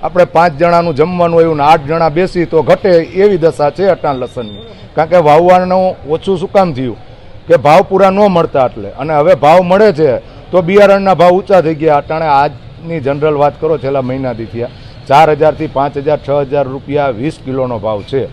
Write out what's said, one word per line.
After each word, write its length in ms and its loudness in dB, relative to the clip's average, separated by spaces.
આપણે 220 0
પાંચ 320 -2
જણાનું 380 0
જમવાનું 440 0
આવ્યું 180 2
ને 60 -2
આઠ 240 4
જણા 220 0
બેસી 360 -2
તો 160 0
ઘટે 280 0
એવી 480 2
દશા 320 0
છે 180 -4
અટાણ 280 -2
લસણની. 420 -10
કારણ 140 -2
કે 80 2
વાવવાનું 800 2
ઓછું 280 -4
શું 140 -8
કામ 220 0
થયું? 220 -6
કે 100 4
ભાવ 240 4
પૂરા 280 2
ન 100 -2
મળતા 460 2
એટલે. 240 -8
અને 240 -8
હવે 220 4
ભાવ 260 4
મળે 300 2
છે 260 0
તો 100 0
બિયારણના 520 4
ભાવ 180 4
ઊંચા 300 2
થઈ 140 -2
ગયા. 220 0
અટાણે 280 -4
આજની 760 -2
જનરલ 360 -2
વાત 260 0
કરો, 160 -2
છેલ્લા 240 -4
મહિનાથી 440 -8
થયા 240 -10
ચાર 240 4
હજારથી 360 0
પાંચ 300 -4
હજાર, 220 -2
છ 0 -
હજાર 380 -2
રૂપિયા 420 -4
વીસ 240 -6
કિલોનો 340 -6
ભાવ 220 -6
છે. 320 -6